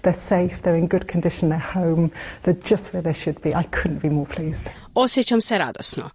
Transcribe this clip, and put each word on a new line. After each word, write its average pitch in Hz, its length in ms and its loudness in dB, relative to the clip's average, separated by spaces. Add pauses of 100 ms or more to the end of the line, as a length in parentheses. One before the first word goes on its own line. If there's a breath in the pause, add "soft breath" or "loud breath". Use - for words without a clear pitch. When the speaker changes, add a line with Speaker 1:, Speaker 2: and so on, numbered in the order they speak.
Speaker 1:
They're 180 120 4
safe, 180 480 0
they're 170 180 4
in 165 80 2
good 180 240 0
condition, - 400 0
they're 160 220 -4
home, 165 360 2 (340 loud breath)
they're 180 280 2
just - 220 0
where 180 80 -4
they 160 120 0
should - 280 -4
be. 156 80 0
I 170 140 0
couldn't - 380 -4
be 156 80 0
more 147 260 0
pleased. 160 340 -6 (240 loud breath)
Speaker 2:
"Osjećam 240 480 2
se 214 160 0
radosno. - 580 -4